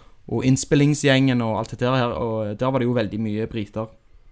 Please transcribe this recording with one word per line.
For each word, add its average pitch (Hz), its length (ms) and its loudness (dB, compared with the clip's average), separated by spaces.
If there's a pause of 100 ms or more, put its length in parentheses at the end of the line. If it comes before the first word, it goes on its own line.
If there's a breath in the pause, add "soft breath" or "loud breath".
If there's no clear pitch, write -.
(280 soft breath)
og 117 160 -2
innspillingsgjengen 135 1000 4
og 110 160 -2
alt 113 140 -8
dette 123 200 0
her, 120 240 0
og 110 400 -4
der 131 140 0
var 131 100 0
det 120 60 2
jo 123 80 0
veldig 107 260 -2
mye 107 280 -2
briter. 110 380 -6 (440)